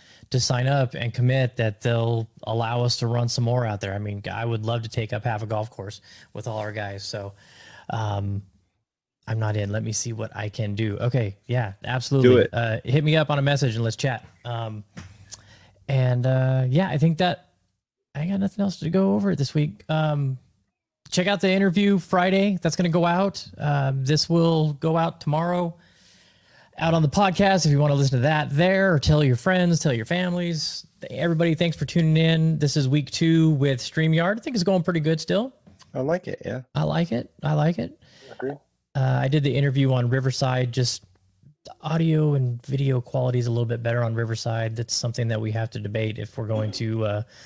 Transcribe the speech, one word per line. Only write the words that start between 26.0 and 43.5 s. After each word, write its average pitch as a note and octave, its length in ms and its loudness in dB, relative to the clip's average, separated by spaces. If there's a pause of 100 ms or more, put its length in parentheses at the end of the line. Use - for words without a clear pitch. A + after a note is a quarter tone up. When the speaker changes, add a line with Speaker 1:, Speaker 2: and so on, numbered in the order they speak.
Speaker 1:
out E3 160 2
on E3 80 4
the D3+ 80 4
podcast. F#3+ 560 4
If D#3 60 4
you C#3+ 80 4
wanna D3 160 4
listen C3+ 240 2
to A#2 40 2
that D3+ 320 2
there, F#3+ 380 4
or D3+ 60 2
tell D3+ 240 4
your B2+ 120 4
friends, F3 440 2
tell D3 140 0
your A2+ 120 -2
families. F3 800 -4 (240)
Everybody, E3 440 0
thanks E3+ 240 0
for D3 80 -4
tuning D#3+ 320 2
in. D#3+ 420 2
This D3 180 0
is C#3 100 2
week C#3 240 0
two E3 400 4
with C3+ 280 0
StreamYard. D#3+ 580 0
I A#3 40 -12
think C#4 140 -6
it's F#3+ 80 0
going F#3 200 2
pretty E3+ 180 -2
good D#3 180 0
still. G#3 340 -2 (400)
Speaker 2:
I C3+ 80 -4
like E3 260 -2
it. - 180 -10
Yeah. A#2+ 160 -6 (140)
Speaker 1:
I D3+ 80 0
like D#3+ 280 -2
it. - 180 -4 (140)
I D3+ 100 0
like D3+ 260 0
it. - 200 -10 (320)
Speaker 2:
Agree. C3 200 -8 (440)
Speaker 1:
Uh, C3 260 0
I C3 60 0
did C#3 160 2
the C#3 120 0
interview C#3 380 2
on B2 160 2
Riverside. B2+ 600 0
Just B2 320 -2 (640)
the - 160 -20
audio D#3 520 2
and B2 320 0
video C3+ 340 0
quality B2+ 380 -2
is A#2+ 80 0
a A#2+ 60 0